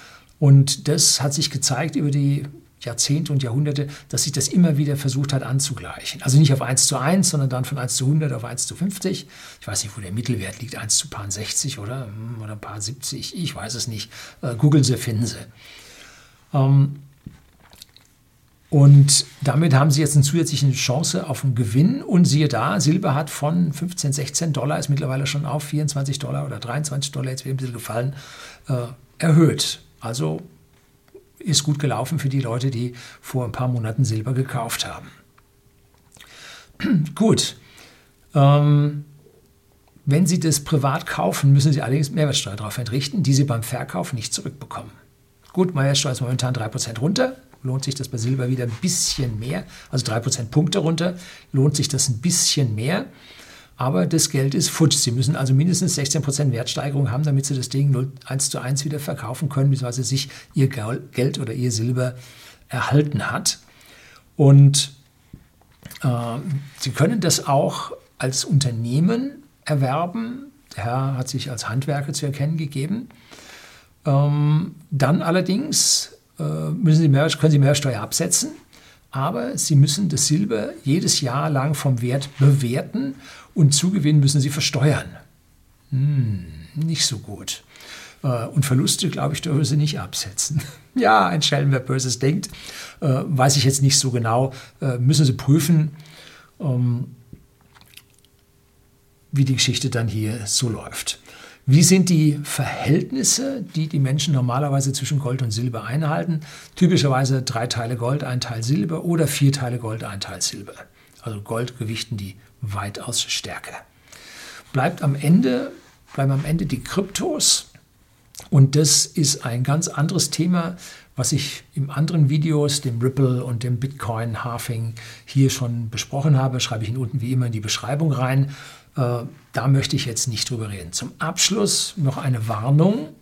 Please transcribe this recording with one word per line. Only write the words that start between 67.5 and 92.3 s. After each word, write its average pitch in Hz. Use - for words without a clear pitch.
als 131
Unternehmen 151
erwerben. 180
Der 101
Herr 131
hat 131
sich 139
als 117
Handwerker 139
zu -
erkennen 147
gegeben. 160
Ähm, 147
dann 139
allerdings, 185
äh, 160
müssen 156
Sie 156
Mehrwert-, 147
können 160
Sie 147
Mehrwertsteuer 139
absetzen, 175
aber -
Sie 151
müssen 151
das 147
Silber 147
jedes -
Jahr 143
lang 143
vom 131
Wert 131
bewerten 143
und 143
Zugewinn 156
müssen 139
Sie 135
versteuern. 143
Hm, 131
nicht 156
so 107
gut. -
Äh, 120
und 139
Verluste, 131
glaube 143
ich, -
dürfen 156
Sie 135
nicht 151
absetzen. -
<laughs> -
Ja, 214
ein 170
Schelm, 143
wer 131
Böses 127
denkt, 156